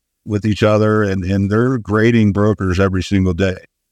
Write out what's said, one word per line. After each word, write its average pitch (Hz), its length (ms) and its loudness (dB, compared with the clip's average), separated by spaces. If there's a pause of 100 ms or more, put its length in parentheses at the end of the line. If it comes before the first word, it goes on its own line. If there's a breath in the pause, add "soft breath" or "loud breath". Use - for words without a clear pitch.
(260)
with 107 220 -4
each 107 160 -2
other, 107 400 2
and, 95 220 -4
and 98 260 -2
they're 123 280 0
grading 110 540 2
brokers 98 460 0
every 95 240 0
single 92 320 0
day. 92 300 -4 (280)